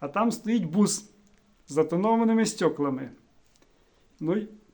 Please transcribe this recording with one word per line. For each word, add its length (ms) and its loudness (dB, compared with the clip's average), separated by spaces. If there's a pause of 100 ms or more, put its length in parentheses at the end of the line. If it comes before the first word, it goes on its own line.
а 80 -8
там 240 0
стоїть 320 -2
бус 460 0 (560)
з 60 -16
затонованими 720 2
стеклами. 640 -2 (1120)
Ну, 160 0
й 120 -6 (260)